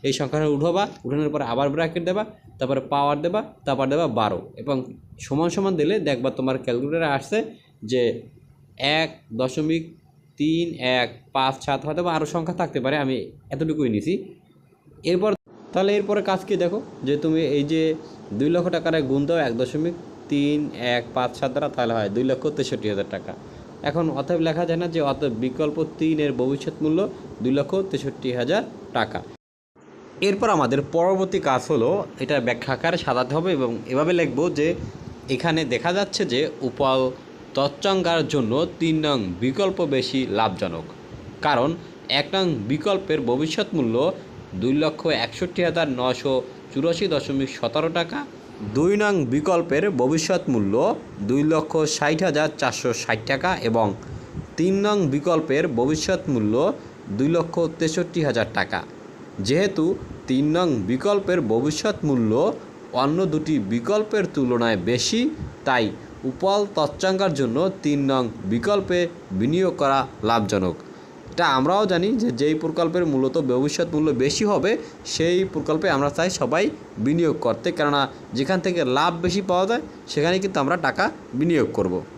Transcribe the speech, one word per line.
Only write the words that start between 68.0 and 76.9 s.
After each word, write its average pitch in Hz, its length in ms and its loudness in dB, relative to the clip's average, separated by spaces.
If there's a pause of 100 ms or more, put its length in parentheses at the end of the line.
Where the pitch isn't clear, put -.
নং 131 120 4 (300)
বিকল্পে 180 460 2 (400)
বিনিয়োগ 165 420 2
করা 139 180 4 (300)
লাভজনক। 98 480 2 (560)
এটা 170 120 2 (120)
আমরাও 175 360 4
জানি 180 160 2 (120)
যে 240 80 2 (120)
যেই 151 220 4
প্রকল্পের 165 500 0
মূলত 131 240 2 (160)
ভবিষ্যৎ 147 420 0
মূল্য 156 140 2 (160)
বেশি 147 200 2
হবে, 196 260 2 (440)
সেই 180 240 2 (140)
প্রকল্পে 156 340 0 (100)
আমরা 143 140 2
চাই 170 200 0 (100)
সবাই 151 240 2 (420)